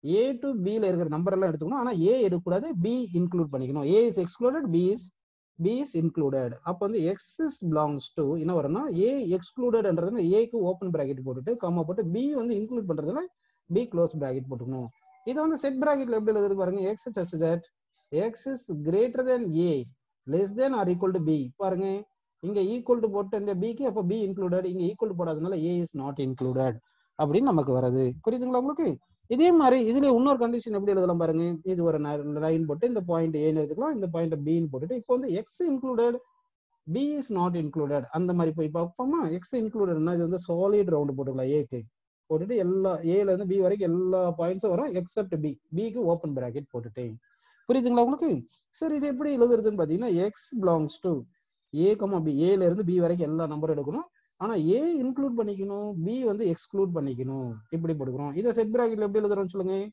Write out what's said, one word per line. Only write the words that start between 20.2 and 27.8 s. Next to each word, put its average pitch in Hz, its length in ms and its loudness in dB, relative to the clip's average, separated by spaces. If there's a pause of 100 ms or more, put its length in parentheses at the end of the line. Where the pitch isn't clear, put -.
less 196 260 0
than 269 200 2
or 190 140 2
equal 185 220 0
to 170 140 0
B. - 20 4 (300)
பாருங்க, 190 260 0 (580)
இங்க 202 140 0 (160)
equal 240 280 2
to 220 120 2
போட்டு 202 260 -2
இந்த 202 120 -2 (100)
B 233 100 -2
க்கு 254 160 -2
அப்ப 196 220 -4
B 226 160 -2
included, 185 440 0
இங்க 180 180 -2
equal 214 220 -2
to 175 100 -6
போடாதனால 165 340 -2 (140)
A 180 40 0 (120)
is - 60 -14 (100)
not 135 140 -6 (120)
included 127 460 0 (440)
அப்படின்னு 175 340 4
நமக்கு 139 280 2